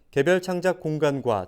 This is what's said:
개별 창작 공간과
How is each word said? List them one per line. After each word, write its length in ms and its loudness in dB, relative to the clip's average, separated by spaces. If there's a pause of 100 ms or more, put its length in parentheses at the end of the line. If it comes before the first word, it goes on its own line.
(120)
개별 300 2
창작 400 -2
공간과 680 0